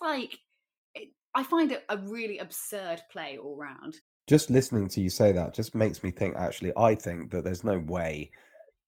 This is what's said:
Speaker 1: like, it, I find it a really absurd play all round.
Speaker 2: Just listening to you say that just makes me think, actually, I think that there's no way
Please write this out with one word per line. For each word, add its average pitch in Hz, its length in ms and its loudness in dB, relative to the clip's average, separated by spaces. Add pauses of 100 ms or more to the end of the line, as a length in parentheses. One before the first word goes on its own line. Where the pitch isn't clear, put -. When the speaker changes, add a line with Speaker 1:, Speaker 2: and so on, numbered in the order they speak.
Speaker 1:
like, 294 380 -4 (560)
it, - 140 -14 (260)
I 269 80 2
find 311 300 4
it - 160 -6
a 208 80 0
really 208 420 -6
absurd 180 720 -8
play 147 260 -10
all 139 200 -10
round. 143 400 -12 (320)
Speaker 2:
Just 151 200 6
listening 120 400 4
to 101 120 -2
you 92 100 2
say 104 220 6
that 87 220 0
just 110 200 -4
makes 110 300 0
me 92 80 -2
think, - 240 -4
actually, 90 400 -4
I 113 180 6
think 85 380 -6
that 90 100 -2
there's 90 220 -4
no 98 160 2
way 80 500 -4 (580)